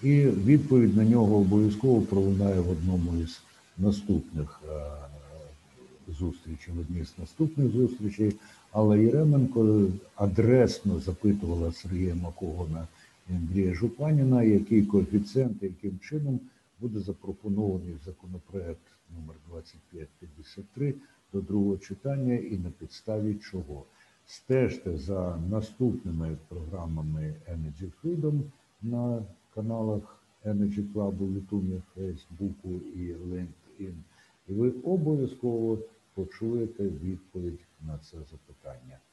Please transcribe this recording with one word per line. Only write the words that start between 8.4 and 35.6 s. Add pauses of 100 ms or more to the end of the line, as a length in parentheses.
Але
Єременко (300)
адресно
запитувала
Сергія
Макогона (440)
і
Андрія
Жупаніна,
який
коефіцієнт,
яким
чином (400)
буде
запропонований
законопроект (380)
номер (120)
двадцять (100)
п'ять (100)
п'ятдесят (100)
три (380)
до
другого
читання
і
на
підставі
чого. (420)
Стежте
за (140)
наступними (120)
програмами (180)
Energy (120)
Freedom (420)
на (320)
каналах (220)
Energy
Club
у
Ютубі, (120)
Фейсбуку (140)
і
LinkedIn. (540)
І
ви
обов'язково (360)